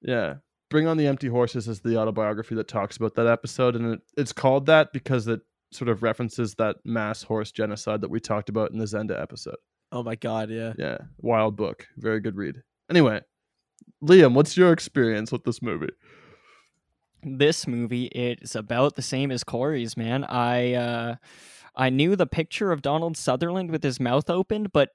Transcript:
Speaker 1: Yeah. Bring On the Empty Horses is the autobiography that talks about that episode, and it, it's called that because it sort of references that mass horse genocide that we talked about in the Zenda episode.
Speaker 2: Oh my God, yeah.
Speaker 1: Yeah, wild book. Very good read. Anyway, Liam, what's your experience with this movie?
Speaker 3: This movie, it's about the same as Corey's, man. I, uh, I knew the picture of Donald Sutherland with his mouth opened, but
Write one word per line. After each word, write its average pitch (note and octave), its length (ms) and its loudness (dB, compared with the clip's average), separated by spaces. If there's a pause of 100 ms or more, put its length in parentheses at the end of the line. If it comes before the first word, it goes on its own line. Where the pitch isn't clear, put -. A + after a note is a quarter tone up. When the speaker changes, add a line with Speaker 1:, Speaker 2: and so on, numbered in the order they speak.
Speaker 1:
Yeah. G#2 340 -4 (360)
Bring D#3 160 2
On E3 80 0
the D3+ 100 2
Empty C#3 220 -2
Horses A#2+ 400 0
is A2 140 -8
the A#2 180 0
autobiography A2 560 -2
that A2 140 -4
talks G#2 260 -4
about A2 200 -4
that A#2 120 2
episode, A#2+ 480 0
and A#2 200 -2
it, - 40 -12 (180)
it's C#3+ 140 -2
called C3+ 360 2
that D#3 260 6
because B2 340 -2
it A2+ 140 -2 (300)
sort A#2+ 180 -6
of G#2 120 0
references A2+ 540 -2
that G#2+ 300 0
mass A2 380 -4
horse G#2+ 280 -4
genocide G#2+ 500 -4
that - 80 -6
we A2 120 -4
talked G#2 260 -4
about G#2+ 240 -2
in A2 80 -6
the A2+ 80 -2
Zenda G#2 340 -4
episode. - 360 -12 (340)
Speaker 2:
Oh A#2+ 100 -8
my A#2 140 -6
God, A2 340 -4
yeah. A2+ 280 -8
Speaker 1:
Yeah, B1+ 200 -6 (200)
wild A2 400 0
book. - 300 -6 (100)
Very A2 240 -2
good G2+ 160 -6
read. G2+ 260 -8 (260)
Anyway, C#3 300 4 (800)
Liam, D3+ 320 10
what's D3 220 4
your F3+ 160 8
experience A2+ 600 0
with C3 120 -6
this - 180 -4
movie? D#2+ 300 -4 (1300)
Speaker 3:
This C#3+ 460 0
movie, A#2+ 380 -2
it's A#2+ 500 -6
about A#2+ 400 0
the C#3 60 -8
same C#3 300 -4
as B2 120 -6
Corey's, B2 520 -4
man. B2 280 -4
I, B2 500 0
uh, A#2+ 420 -4 (600)
I C3 140 2
knew D3+ 260 4
the F3+ 100 2
picture F3+ 460 -2
of D3 100 -2
Donald D#3+ 340 -2
Sutherland E3+ 560 -2
with D#3+ 120 -4
his C3 160 -2
mouth B2+ 300 2
opened, F#3+ 420 -2
but C#3+ 240 4